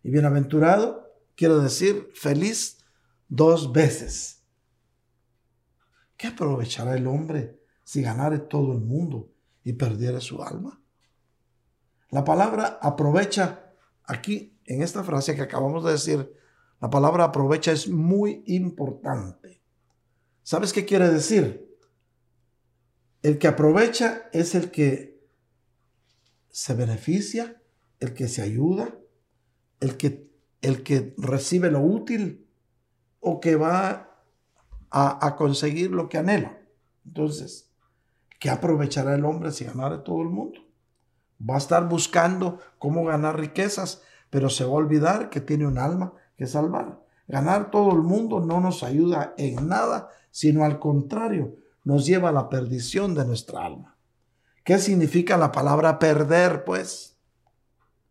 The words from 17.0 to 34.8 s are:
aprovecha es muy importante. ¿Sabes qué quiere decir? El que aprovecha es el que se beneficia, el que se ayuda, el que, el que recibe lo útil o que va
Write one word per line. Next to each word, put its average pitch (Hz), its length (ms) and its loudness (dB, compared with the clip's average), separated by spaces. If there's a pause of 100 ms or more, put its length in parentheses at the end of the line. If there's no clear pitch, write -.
aprovecha 156 480 2
es 151 160 -2
muy 190 600 0
importante. 143 1120 -6 (840)
¿Sabes 190 300 -2
qué 202 100 0
quiere 185 260 4
decir? 156 600 2 (1500)
El 151 160 2
que 160 100 2
aprovecha 208 840 2
es 165 220 0
el 175 160 0
que 139 500 -2 (1300)
se - 240 -8
beneficia, 165 880 -4 (380)
el 123 160 -8
que 127 120 -6
se - 140 -6
ayuda, 151 560 -2 (840)
el 131 160 -2
que, - 320 -4 (340)
el 135 200 0
que 135 380 -2
recibe 175 500 0
lo 143 120 2
útil 208 680 -2 (720)
o 160 200 -2
que 165 160 2
va 180 680 -2 (680)